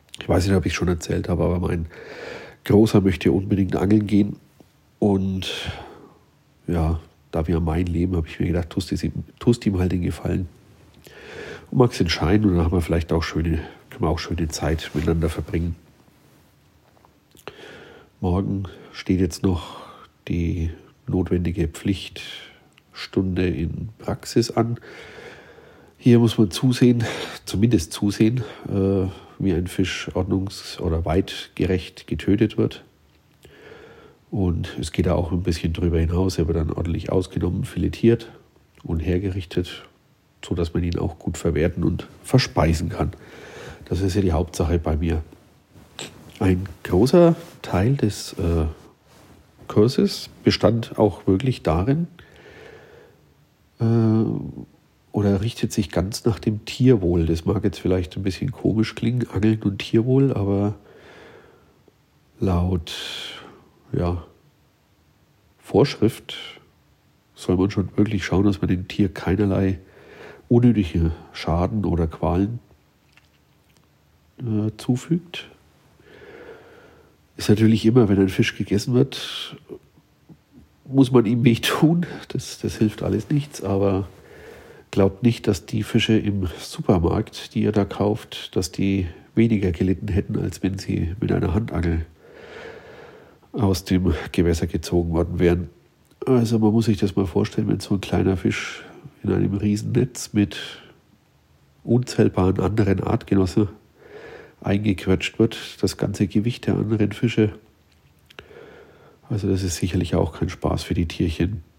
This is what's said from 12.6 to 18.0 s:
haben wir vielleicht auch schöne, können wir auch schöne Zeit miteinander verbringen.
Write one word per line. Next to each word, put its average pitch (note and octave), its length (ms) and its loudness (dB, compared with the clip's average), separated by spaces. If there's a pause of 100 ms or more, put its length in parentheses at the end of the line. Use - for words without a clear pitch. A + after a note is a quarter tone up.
haben E2 80 0
wir F2+ 80 2
vielleicht E2 300 -2
auch E2 120 0
schöne, D#2 380 -2 (280)
können - 140 -8
wir E2 60 0
auch D#2+ 100 -2
schöne E2 300 -4
Zeit D#2 440 -6
miteinander E2 360 0
verbringen. E2 460 -6 (2500)